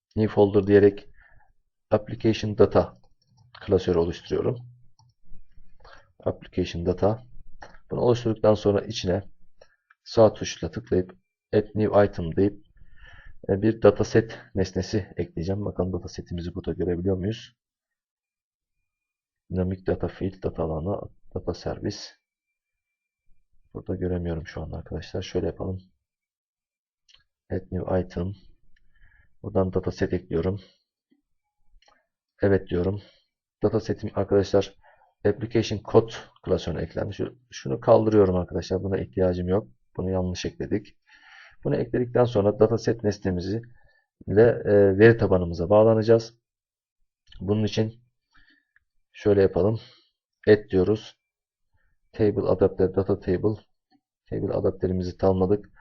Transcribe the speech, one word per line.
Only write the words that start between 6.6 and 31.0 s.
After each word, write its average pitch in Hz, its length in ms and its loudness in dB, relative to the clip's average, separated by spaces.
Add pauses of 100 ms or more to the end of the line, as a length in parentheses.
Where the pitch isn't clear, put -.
data. 98 400 0 (640)
Bunu - 100 -4
oluşturduktan 113 540 2
sonra 101 260 2
içine 101 420 -4 (840)
sağ 110 280 6
tuşla - 380 -8
tıklayıp - 480 -4 (360)
add 107 200 2
new 101 300 4
item 85 320 -4
deyip, 101 300 0 (840)
e, 98 140 0
bir 110 200 0
dataset - 560 2 (160)
nesnesi 95 640 -4
ekleyeceğim. 90 480 -6
Bakalım 92 280 -4
datasetimizi 87 600 -10
burada 87 180 -6
görebiliyor 87 440 -2
muyuz? 101 400 -8 (2000)
Dynamic 92 340 -2
data 90 220 -2
field, - 340 -8
data - 200 -4
alanı, 80 480 -6 (240)
data 87 200 -6
service. - 440 -8 (1800)
Burada - 220 -8
göremiyorum 85 500 -4
şu - 160 -12
anda 80 140 -10
arkadaşlar. 82 460 -10
Şöyle 90 240 -6
yapalım. 92 360 -8 (1700)
Add 95 200 -4
new 92 300 -2
item. 90 320 -6 (1120)
Buradan 98 300 -2
dataset 92 400 -4
ekliyorum. 92 480 -4 (1800)